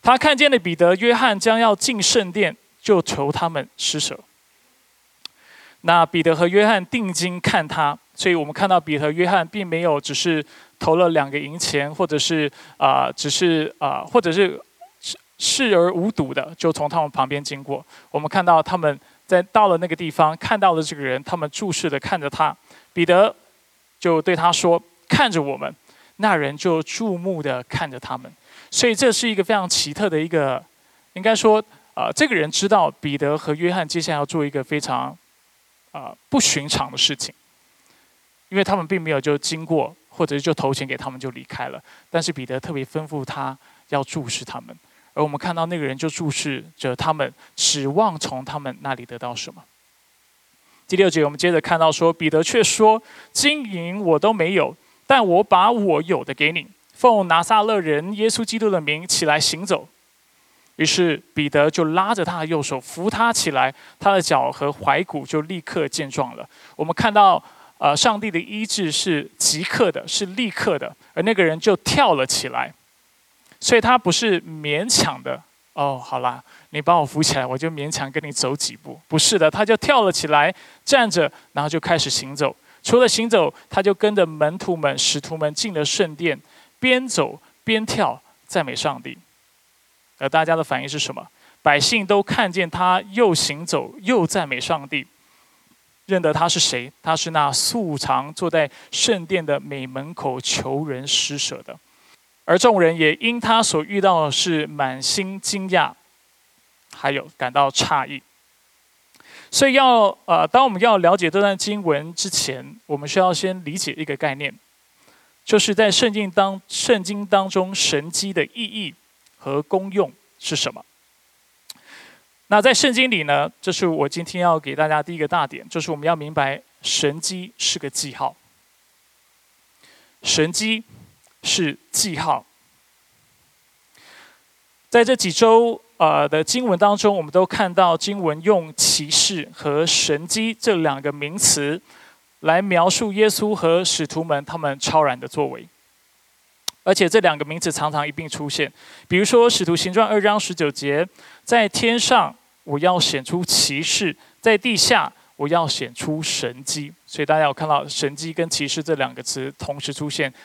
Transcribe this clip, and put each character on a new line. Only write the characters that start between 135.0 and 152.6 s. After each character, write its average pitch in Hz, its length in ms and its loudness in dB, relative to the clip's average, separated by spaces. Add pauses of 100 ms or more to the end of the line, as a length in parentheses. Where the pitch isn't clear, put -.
这 254 100 4
几 190 160 0
周， 226 500 4 (180)
呃， 151 300 4
的 156 140 2
经 247 240 -2
文 185 100 2
当 208 200 4
中， 202 200 2
我 165 60 -2
们 147 80 -8
都 180 160 4
看 185 260 -2
到 175 240 4
经 202 240 -6
文 160 220 -2
用 170 320 2
奇 - 340 0
事 156 460 0
和 151 320 0
神 160 400 0
迹 220 320 -2
这 208 180 0
两 147 240 0
个 143 120 -4
名 147 260 -10
词 151 420 0 (600)
来 160 200 2
描 185 300 2
述 208 220 -2
耶 214 160 2
稣 214 260 0
和 175 300 2
使 165 200 -2
徒 160 200 -6
们 147 200 -4
他 - 140 -10
们 143 220 -4
超 156 240 2
然 127 140 0
的 127 100 -12
作 147 180 -2
为。 127 220 -12 (1160)
而 - 100 2
且 339 160 4
这 220 120 4
两 160 180 2
个 147 60 -6
名 156 160 -10
词 170 100 -2
常 147 220 -4
常 147 140 -2
一 151 40 -6
并 156 180 -12
出 147 220 -8
现， 139 220 -4 (340)
比 175 120 0
如 202 60 4
说， 233 240 6
《使 196 160 2
徒 170 120 2
行 185 160 -4
传》 214 120 4
二 208 160 2
章 208 200 2
十 - 120 -6
九 160 160 -2
节 143 380 -2 (380)
，“在 226 240 2
天 233 320 0
上 190 340 2 (300)